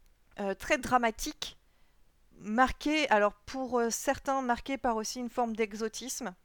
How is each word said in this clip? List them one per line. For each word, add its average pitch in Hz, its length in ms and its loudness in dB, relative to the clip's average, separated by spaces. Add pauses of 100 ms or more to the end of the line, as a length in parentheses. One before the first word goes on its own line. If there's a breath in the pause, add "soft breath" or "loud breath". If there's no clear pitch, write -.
(380)
euh, 196 160 -2
très 302 240 0
dramatiques, - 800 -2 (800)
marquées, 262 720 2
alors 208 240 6 (120)
pour, 254 340 -2
euh, 233 100 2
certains, 269 500 0
marquées 254 380 -2
par 233 180 0
aussi 214 220 -4
une 247 120 -6
forme 233 260 -2
d'exotisme. 220 760 -4 (100)